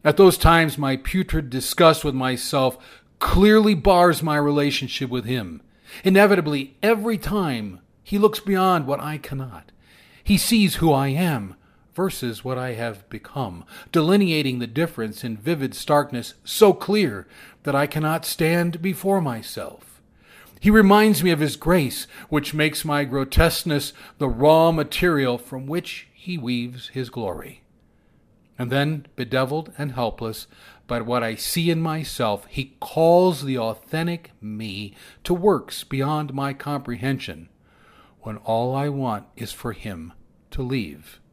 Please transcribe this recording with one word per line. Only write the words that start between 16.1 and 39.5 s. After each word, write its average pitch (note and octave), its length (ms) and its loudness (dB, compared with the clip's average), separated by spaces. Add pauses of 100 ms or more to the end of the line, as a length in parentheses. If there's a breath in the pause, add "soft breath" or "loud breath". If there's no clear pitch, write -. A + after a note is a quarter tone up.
so G3+ 300 4
clear D#3+ 540 -2 (340 loud breath)
that C#3 140 -2
I C#3+ 100 2
cannot D#3 400 -4
stand E3+ 560 -2
before F#3+ 400 -2
myself. - 800 -10 (580 soft breath)
He G#3 120 4
reminds G#3 520 6
me F#3 60 2
of D#3 100 2
his D3 160 0
grace, D#3 520 0 (220 loud breath)
which D3+ 240 -2
makes D3+ 300 -2
my D3 200 -2
grotesqueness C#3+ 880 0 (240 loud breath)
the C#3 100 -2
raw D#3 440 4
material D3 680 0
from C3+ 300 -12
which - 460 -8
he F3+ 240 -10
weaves B2 520 -6
his B2+ 220 -10
glory. F#2 500 -10 (960)
And B2+ 140 -6
then, C#3+ 340 -2 (100)
bedeviled C3 600 -4
and C#3+ 140 -6
helpless A#2 560 -6 (400 soft breath)
by A#2 140 -4
what A#2 200 -2
I A2+ 140 -4
see E3+ 340 -4
in E3 120 0
myself, C#3 680 -4
he - 300 -10
calls E3+ 640 2
the C3+ 140 -4
authentic D#3+ 720 -6 (100)
me G#2 540 -10 (300 loud breath)
to F3 80 0
works F3 500 0
beyond C#3 500 -4
my C#3 200 -4
comprehension, B2+ 960 -8 (720 soft breath)
when G#2+ 160 -12
all A#2+ 380 -2
I C#3+ 140 -2
want C3 360 -6 (100)
is - 160 -12